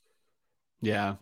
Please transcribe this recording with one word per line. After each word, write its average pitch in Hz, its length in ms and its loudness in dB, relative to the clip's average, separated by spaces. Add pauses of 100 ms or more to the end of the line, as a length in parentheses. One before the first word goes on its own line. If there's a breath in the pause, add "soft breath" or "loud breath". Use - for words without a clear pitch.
(840)
Yeah. 104 400 0